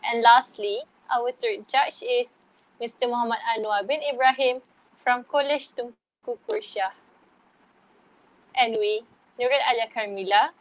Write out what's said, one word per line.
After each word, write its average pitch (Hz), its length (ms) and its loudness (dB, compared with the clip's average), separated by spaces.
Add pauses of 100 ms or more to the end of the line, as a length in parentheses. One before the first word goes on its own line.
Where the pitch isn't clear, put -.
And 233 160 -2
lastly, 233 640 4 (240)
our 247 240 -2
third 214 320 -6
judge - 320 -2
is 240 480 -2 (320)
Mister 233 240 -6
Muhammad 240 400 -2
Anwar 214 400 -2
bin 277 240 -2
Ibrahim 262 560 2 (400)
from 247 240 0
College 285 480 -2
Tunku - 720 -12
Kursyah. - 480 -6 (1600)
And 233 240 2
we, 214 240 0 (320)
Nurul 254 320 2
Alia 226 240 0
Carmila 202 680 0